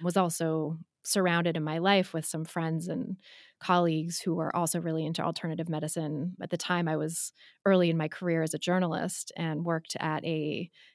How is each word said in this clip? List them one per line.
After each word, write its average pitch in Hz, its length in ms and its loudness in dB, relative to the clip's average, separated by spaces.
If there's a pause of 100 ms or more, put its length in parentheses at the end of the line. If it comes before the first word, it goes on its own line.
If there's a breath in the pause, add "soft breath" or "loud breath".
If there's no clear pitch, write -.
was 175 160 0
also 160 640 0 (240)
surrounded 170 540 2
in 160 80 -2
my 151 140 -2
life 190 340 4
with 160 140 -2
some 160 180 -2
friends 165 440 -2
and 175 280 -4 (420 loud breath)
colleagues 170 600 2
who 165 140 0
were 165 200 -2
also 170 260 2
really 160 240 -2
into 165 180 -2
alternative 165 460 -2
medicine. 156 720 -2
At - 80 -6
the 175 80 -2
time, 175 300 0
I 156 80 0
was 156 360 -4 (340 soft breath)
early 185 220 6
in 165 80 4
my 156 120 0
career 165 340 0
as 160 100 0
a 156 60 -4
journalist 180 760 0
and 160 300 -4
worked 165 340 -2
at 156 260 -2
a 160 460 -2 (240 soft breath)